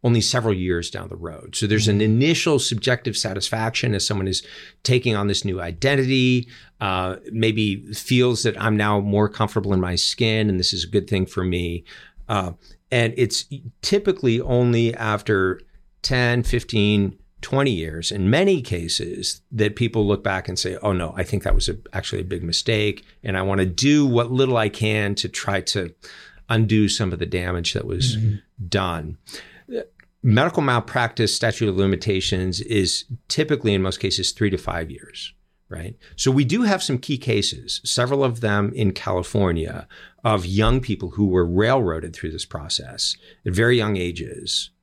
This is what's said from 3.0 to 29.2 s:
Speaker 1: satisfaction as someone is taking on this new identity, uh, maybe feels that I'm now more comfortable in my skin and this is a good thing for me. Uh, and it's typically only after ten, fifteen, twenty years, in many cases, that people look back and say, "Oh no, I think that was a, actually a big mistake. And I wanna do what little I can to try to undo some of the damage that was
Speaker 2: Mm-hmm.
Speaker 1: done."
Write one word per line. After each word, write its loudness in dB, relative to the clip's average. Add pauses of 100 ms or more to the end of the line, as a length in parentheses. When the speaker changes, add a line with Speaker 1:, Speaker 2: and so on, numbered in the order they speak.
Speaker 1:
satisfaction -2
as -2
someone -2
is -2 (400)
taking 2
on 0
this 0
new -2
identity, 2 (340)
uh, -2 (160)
maybe 0 (100)
feels 2
that -2
I'm 2
now 2
more 2
comfortable -2
in 2
my -2
skin 0
and 2
this 0
is -4
a -8
good 0
thing 2
for -4
me. -2 (420)
Uh, -2 (400)
and 2
it's 0 (360)
typically 2
only 2
after 0 (440)
ten, 2
fifteen, 2 (240)
twenty 0
years, -4
in 2
many 4
cases, -6 (100)
that 0
people 0
look 2
back -2
and -6
say, -4
"Oh 2
no, -2
I -4
think -2
that 2
was 2
a, -4 (160)
actually -6
a -6
big -6
mistake. -2 (200)
And -2
I 0
wanna 2
do 4
what 2
little 2
I 2
can 0
to -4
try -4
to -4 (540)
undo 4
some -2
of -6
the -2
damage -4
that -4
was 0
Speaker 2:
Mm-hmm. 2 (340)
Speaker 1:
done." -2 (1040)